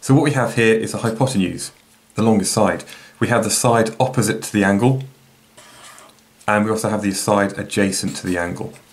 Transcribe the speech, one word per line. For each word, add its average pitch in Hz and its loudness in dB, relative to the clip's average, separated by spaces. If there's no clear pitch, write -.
So - 2
what 143 6
we 147 0
have 120 -2
here 113 4
is 104 -4
a 107 -6
hypotenuse, 101 -2
the 107 -2
longest 110 2
side. 92 0
We 113 0
have 117 2
the 110 -2
side 117 2
opposite 110 -2
to - -12
the 104 2
angle, 113 2
and 104 2
we 110 -2
also 110 -2
have 107 -2
the 101 -2
side 101 0
adjacent - -2
to - -10
the 92 -2
angle. 87 -6